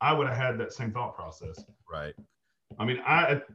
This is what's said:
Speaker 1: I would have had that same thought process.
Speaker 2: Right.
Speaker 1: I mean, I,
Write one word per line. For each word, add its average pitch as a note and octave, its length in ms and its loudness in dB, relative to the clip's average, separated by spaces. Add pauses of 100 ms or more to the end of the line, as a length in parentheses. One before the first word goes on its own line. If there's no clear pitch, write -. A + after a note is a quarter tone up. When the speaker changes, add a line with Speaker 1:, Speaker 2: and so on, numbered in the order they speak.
Speaker 1:
I D3 120 6
would C#3+ 160 4
have B2 80 0
had B2 220 0
that G#2+ 140 -4
same A2+ 200 -4
thought A#2+ 240 -4
process. - 480 -12 (260)
Speaker 2:
Right. D2+ 240 -6 (640)
Speaker 1:
I G#2+ 60 0
mean, B2 220 0
I, D3 340 4 (140)